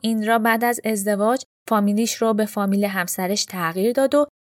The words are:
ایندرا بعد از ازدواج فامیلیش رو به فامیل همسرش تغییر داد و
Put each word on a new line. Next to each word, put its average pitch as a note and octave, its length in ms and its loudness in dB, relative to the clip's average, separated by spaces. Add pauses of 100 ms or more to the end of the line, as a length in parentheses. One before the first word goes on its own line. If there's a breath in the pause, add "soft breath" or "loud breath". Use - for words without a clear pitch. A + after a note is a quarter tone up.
ایندرا A3 380 2
بعد A3+ 260 0
از A#3+ 200 0
ازدواج G#3 580 0 (260)
فامیلیش G#3 460 2
رو A3+ 200 0
به G#3+ 120 0
فامیل G3+ 380 0
همسرش F#3+ 600 -2
تغییر F#3 480 -2
داد C4+ 220 2
و D4 120 4 (220)